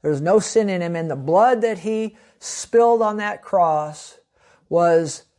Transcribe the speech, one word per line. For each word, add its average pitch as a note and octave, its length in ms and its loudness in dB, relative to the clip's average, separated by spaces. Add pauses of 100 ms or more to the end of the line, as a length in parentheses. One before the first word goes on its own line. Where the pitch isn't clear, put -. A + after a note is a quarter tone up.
There D3+ 100 -4
was C#3+ 120 -2
no F#3 160 2
sin G#3+ 320 0
in F#3 100 -2
him. E3+ 160 -4
And E3 140 -6
the C3+ 60 -6
blood G#3 460 2
that A3 160 -2
he A3 380 -6 (220)
spilled A#3 640 2
on G#3+ 160 -2
that G#3 240 -8
cross D#3 760 -2 (520)
was E3 540 0 (140)